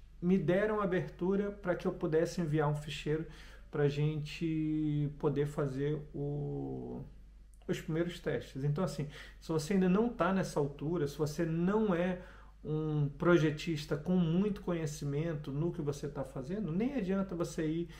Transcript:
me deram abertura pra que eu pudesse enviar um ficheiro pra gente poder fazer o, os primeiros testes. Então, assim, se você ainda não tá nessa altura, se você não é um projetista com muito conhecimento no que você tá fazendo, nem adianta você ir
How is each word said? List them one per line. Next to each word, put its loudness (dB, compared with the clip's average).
me 6
deram 4
abertura 0
pra -2
que -4
eu 2
pudesse 2
enviar 2
um 2
ficheiro -4
pra 4
gente 0
poder 2
fazer -2
o, -6
os -2
primeiros -2
testes. -4
Então, 0
assim, -2
se -6
você 0
ainda 6
não 4
tá 2
nessa 0
altura, 0
se -10
você 0
não 2
é 0
um 0
projetista 4
com 0
muito 4
conhecimento -2
no 0
que -6
você -4
tá -6
fazendo, -4
nem 0
adianta 0
você -2
ir -2